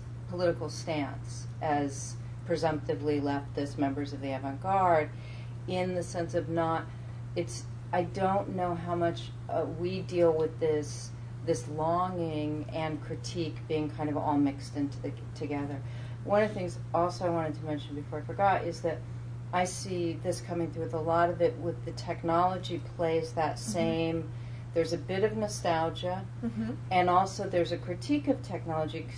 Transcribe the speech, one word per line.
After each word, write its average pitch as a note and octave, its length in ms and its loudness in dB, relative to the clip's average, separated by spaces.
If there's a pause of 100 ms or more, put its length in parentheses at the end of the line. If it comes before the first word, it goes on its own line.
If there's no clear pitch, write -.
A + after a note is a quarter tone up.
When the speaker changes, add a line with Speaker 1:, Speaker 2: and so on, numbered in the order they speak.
(300)
Speaker 1:
political E3+ 400 2
stance - 760 -4 (160)
as D3 540 0 (320)
presumptively D3+ 720 2
leftist C#3 560 -2
members C#3 360 0
of C3+ 80 -6
the C#3 100 -4
avant-garde, D3+ 800 4 (560)
in F#3 260 0
the F3 80 0
sense E3+ 320 -4
of D#3+ 160 0
not, D#3+ 360 2 (500)
it's, - 300 -4 (280)
I F3+ 100 4
don't F#3+ 520 2
know F3+ 180 0
how E3+ 220 -2
much, E3+ 340 0 (200)
uh, D#3+ 160 2 (140)
we F#3 220 -2
deal F3 300 6
with D#3 280 0
this, D3+ 520 0 (340)
this D#3+ 220 0
longing D#3 1040 0
and D#3+ 300 -2
critique D#3+ 540 -4 (100)
being D3+ 240 0
kind D3+ 180 -2
of D3+ 80 0
all D3 200 2
mixed C#3 380 2
into C#3+ 280 -2
the, D3+ 80 -4 (240)
together. C#3+ 440 -4 (440)
One G3+ 180 6
of G#3+ 80 4
the - 60 -4
things F3+ 240 -4 (160)
also F3+ 300 2
I F3 40 4
wanted D#3+ 300 0
to D#3+ 60 -6
mention D3 300 -4
before D3 240 -6
I - 40 -4
forgot F3+ 400 4
is E3+ 180 -4
that D#3+ 160 0 (540)
I F3+ 140 4
see F3 580 -2
this F3 180 0
coming E3+ 300 -2
through E3 120 -4
with D#3+ 100 -2
a E3 60 0
lot E3 320 6
of E3+ 100 -4
it D#3+ 160 6
with E3 280 -4
the E3 80 -4
technology F3 840 2 (160)
plays E3 380 2
that D3+ 220 0
Speaker 2:
Mm-hmm. - 160 -6
Speaker 1:
same, E3 580 0 (460)
there's E3 180 4
a E3 60 2
bit F#3+ 240 0
of G#3+ 120 4
nostalgia, F3+ 880 0 (220)
Speaker 2:
Mm-hmm. A3 280 -2 (180)
Speaker 1:
and F3+ 180 8
also F#3+ 400 4
there's E3+ 220 4
a E3+ 60 2
critique C#4+ 500 0
of - 160 2
technology. D#3+ 640 -2 (100)